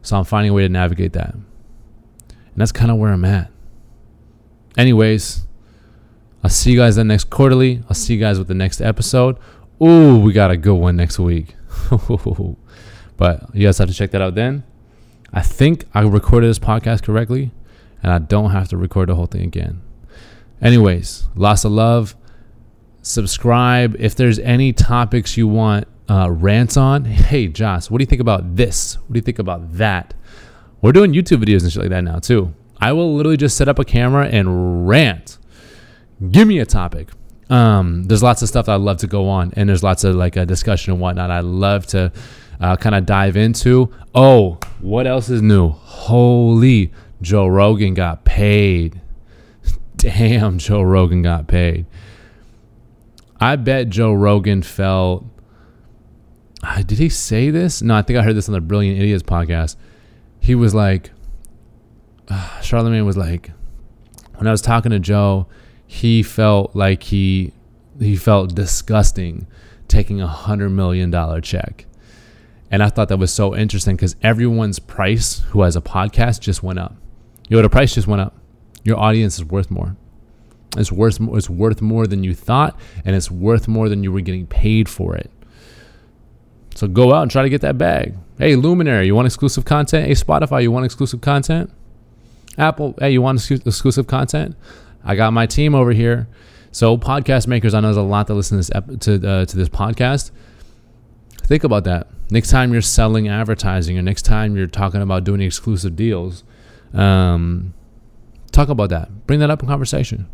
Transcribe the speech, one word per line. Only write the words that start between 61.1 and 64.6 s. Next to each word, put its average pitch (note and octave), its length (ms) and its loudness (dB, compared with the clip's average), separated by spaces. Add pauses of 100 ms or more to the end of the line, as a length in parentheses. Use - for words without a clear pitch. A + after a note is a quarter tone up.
uh, F#2+ 200 -8 (120)
Charlamagne A2+ 440 0
was G2 120 -2
like, E2+ 340 -6 (840)
when G#2+ 100 -4
I A2+ 40 2
was G#2 100 0